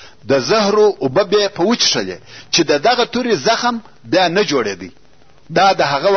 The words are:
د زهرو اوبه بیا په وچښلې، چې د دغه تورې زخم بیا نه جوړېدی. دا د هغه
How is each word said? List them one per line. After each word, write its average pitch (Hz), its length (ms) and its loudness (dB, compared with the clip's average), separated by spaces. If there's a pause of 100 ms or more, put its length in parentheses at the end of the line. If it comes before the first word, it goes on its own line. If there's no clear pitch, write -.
(300)
د 135 100 2
زهرو 208 600 2
اوبه 139 240 0
بیا 202 260 0
په - 140 -4
وچښلې، 117 540 -2 (360)
چې - 160 0
د 147 180 2
دغه 240 180 2
تورې 233 300 -2 (120)
زخم 226 340 -2 (220)
بیا 175 240 0
نه 180 160 0
جوړېدی. 104 480 -4 (580)
دا 185 240 2
د 170 80 -2
هغه 143 360 0